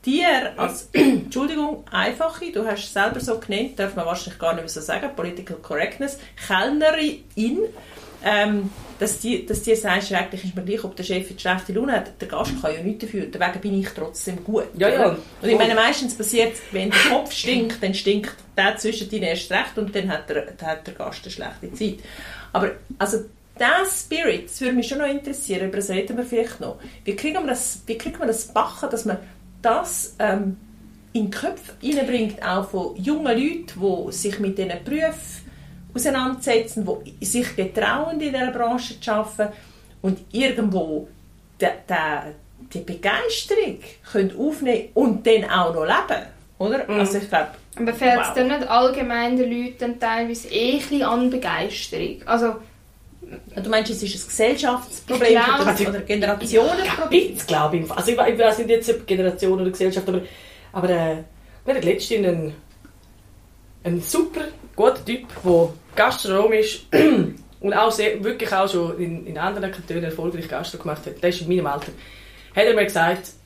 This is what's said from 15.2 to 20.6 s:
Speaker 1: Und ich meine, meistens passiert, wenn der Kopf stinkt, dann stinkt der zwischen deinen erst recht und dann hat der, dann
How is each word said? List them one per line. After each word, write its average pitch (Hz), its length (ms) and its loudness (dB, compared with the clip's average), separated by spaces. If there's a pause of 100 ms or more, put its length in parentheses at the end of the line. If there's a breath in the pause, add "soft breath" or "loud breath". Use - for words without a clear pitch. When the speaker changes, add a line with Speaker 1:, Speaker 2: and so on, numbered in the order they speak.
Speaker 1:
Und 220 80 0
ich 220 80 6
meine, 226 180 6
meistens 254 400 2
passiert, 226 380 2 (180)
wenn 190 200 -2
der 208 80 6 (100)
Kopf 285 240 2
stinkt, 233 480 0
dann 196 140 0
stinkt 208 400 0 (200)
der 202 220 4
zwischen 220 320 -4
deinen 202 140 -2
erst 175 280 -2
recht - 260 -2
und 202 180 -4
dann 190 160 0
hat - 180 -6
der, 147 280 -4
dann 165 120 -8